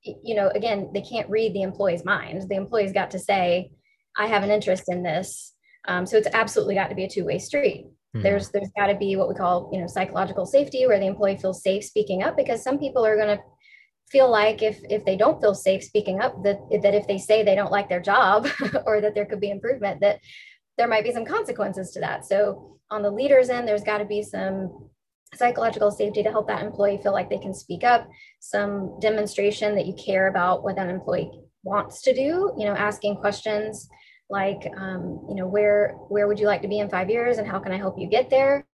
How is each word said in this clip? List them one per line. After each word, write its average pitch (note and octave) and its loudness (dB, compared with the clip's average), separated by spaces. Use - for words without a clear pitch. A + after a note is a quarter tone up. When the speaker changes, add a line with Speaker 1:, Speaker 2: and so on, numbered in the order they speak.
Speaker 1:
y-, G#3 -10
you A3+ -2
know, G3 4
again, G3+ -2
they G3+ -2
can't - -8
read A3 0
the G3 -2
employee's F#3+ -2
mind. F#3+ -4
The G3 -2
employee's G3 -2
got F#3+ -2
to F#3 -6
say, F3+ 0
"I G#3 0
have G#3 2
an G3+ -2
interest G3+ 2
in F3+ -4
this." E3+ -6
Um, F3+ -2
so G3+ -2
it's G#3+ 4
absolutely G#3 0
got F#3+ 0
to G3 -6
be F#3 -4
a F#3+ -4
two-way E3+ -4
street. - -2
Speaker 2:
Mm-hmm. - -10
Speaker 1:
There's, G3 2
there's G3+ -2
gotta G3+ 2
be G3 -2
what F#3 2
we F#3 -2
call, F3+ 0
you F#3 -4
know, E3+ -6
psychological F#3+ -4
safety, C4+ 2
where G#3 4
the G3 0
employee G3 0
feels F#3+ -4
safe G3+ 0
speaking G#3 -2
up, D#4 0
because B3+ -2
some C#4 -2
people C4 0
are G#3+ 4
gonna G#3 2
feel C4 8
like G#3+ 4
if, G#3+ 0
if G#3+ -2
they F#3+ 2
don't C4+ 4
feel G#3 4
safe F#3+ 0
speaking G3+ -2
up, A#3+ -4
that, G3+ 2
that G3+ 4
if G3+ 2
they G3+ -2
say G#3+ 4
they G3 4
don't F#3+ 0
like G3+ 0
their F3+ 0
job G3+ 4
<laughs> - -2
or G#3+ 2
that G#3 0
there G#3 -2
could G3+ -6
be G3+ -2
improvement, G3+ -4
that G3+ 2
there A#3 4
might A3 2
be A#3 -2
some A#3 -4
consequences G3 -4
to - -12
that. - -6
So G3+ 0
on G#3+ -4
the G3+ 0
leader's B3+ 4
end, A#3+ -2
there's G#3 0
gotta G#3 -2
be G#3 -4
some F#3+ -8
psychological G#3+ 2
safety G#3 -2
to G#3+ 0
help G#3+ 0
that G#3 -4
employee G3+ 0
feel G3+ 2
like F#3+ -2
they G#3 -2
can G3 -8
speak - -8
up, A#3+ 4
some G3+ -4
demonstration G#3 0
that G3 0
you F#3 -6
care F#3+ 0
about F3+ 2
what F#3+ -2
that F#3 -2
employee F3+ -4
wants G3 -4
to C4 4
do, D#4 0
you G#3+ -2
know, G3+ 0
asking G#3 -2
questions G#3 -4
like, G3 -4
um, F#3 -8
you G3+ -8
know, F#3 -4
"Where, G#3 2
where G#3 2
would G#3 0
you G#3 4
like G#3 2
to G#3 -6
be G#3 -2
in G3+ -4
five F#3 -2
years A#3+ 2
and G#3+ -4
how F#3+ -4
can F#3+ -8
I F#3 -4
help F#3+ -6
you E3+ -8
get B3 2
there?" C#4 4